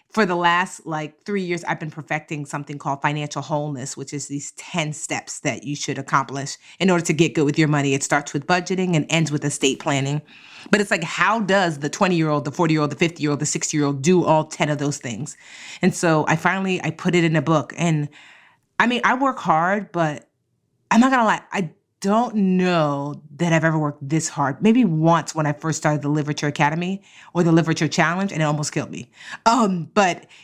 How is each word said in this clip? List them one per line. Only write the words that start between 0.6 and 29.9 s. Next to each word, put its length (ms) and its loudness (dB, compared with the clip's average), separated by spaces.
like, 380 -8
three 200 -4
years, 220 -4
I've 140 -4
been 120 -8
perfecting 540 -8
something 320 -10
called 240 -6
financial 400 0
wholeness, 540 -6
which 180 -12
is 140 -8
these 260 -10
ten 380 -6
steps 500 -10
that 220 -4
you 120 -8
should 240 -6
accomplish 580 -4
in 100 2
order 160 2
to 80 0
get 220 2
good 100 2
with 140 0
your 80 6
money. 260 2
It 100 0
starts 300 0
with 140 -6
budgeting 480 0
and 140 2
ends 220 2
with 140 -2
estate 340 0
planning. 420 -2
But 100 2
it's 100 -2
like, 120 -2
how 380 0
does 380 2
the 100 -4
twenty-year-old, 560 0
the 60 -6
forty-year-old, 380 2
the 60 -8
fifty-year-old 1040 -2
do 240 4
all 200 2
ten 240 -4
of 100 0
those 180 -2
things? 400 -10
And 120 4
so 340 2
I 80 4
finally, 480 -2
I 60 -2
put 240 -4
it 100 4
in 120 2
a 60 2
book. 360 0
And 320 0
I 80 4
mean, 160 0
I 100 4
work 260 0
hard, 520 0
but 360 -2
I'm 100 4
not 120 6
gonna 140 4
lie, 160 2
I 160 -4
don't 360 0
know 840 0
that 180 0
I've 100 4
ever 140 2
worked 300 -4
this 200 0
hard. 320 -2
Maybe 260 6
once 500 2
when 100 0
I 80 0
first 240 -4
started 240 0
the 80 -2
Literature 380 -2
Academy 560 -2
or 80 4
the 80 6
Literature 360 4
Challenge, 440 0
and 100 -4
it 40 2
almost 260 -2
killed 180 -4
me. 220 -14
Um, 480 2